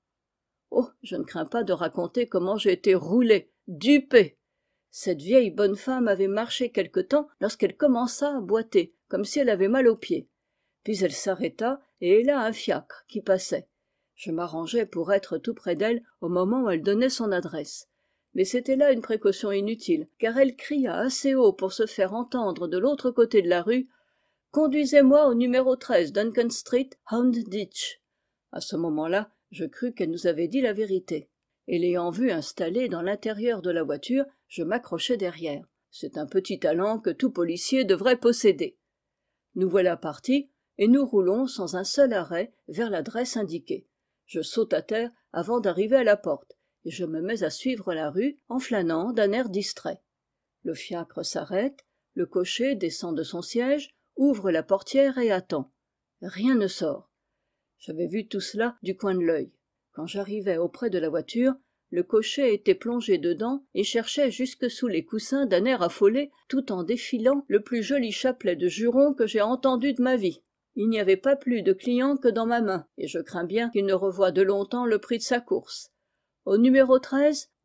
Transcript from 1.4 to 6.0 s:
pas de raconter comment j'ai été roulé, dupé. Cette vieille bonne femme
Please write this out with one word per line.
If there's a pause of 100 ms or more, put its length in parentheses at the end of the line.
pas
de
raconter
comment
j'ai
été
roulé, (160)
dupé. (500)
Cette
vieille
bonne
femme